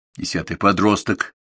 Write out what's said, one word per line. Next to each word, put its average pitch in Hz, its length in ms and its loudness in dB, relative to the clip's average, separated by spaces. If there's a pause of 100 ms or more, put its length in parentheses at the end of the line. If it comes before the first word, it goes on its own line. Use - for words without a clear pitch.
(160)
Десятое. - 420 -8
Подросток 101 800 2 (200)